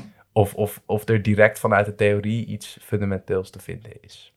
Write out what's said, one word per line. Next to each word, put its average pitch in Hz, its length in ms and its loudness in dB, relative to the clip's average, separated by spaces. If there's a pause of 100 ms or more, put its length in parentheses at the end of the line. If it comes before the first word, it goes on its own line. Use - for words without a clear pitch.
(320)
of, 101 240 2
of, - 300 -4
of - 240 -4
er 110 120 2
direct 107 380 4
vanuit 104 260 4
de 104 100 -6
theorie 104 500 0
iets 104 360 -12
fundamenteels 95 680 -4
te 101 100 -20
vinden - 420 -16
is. - 360 -20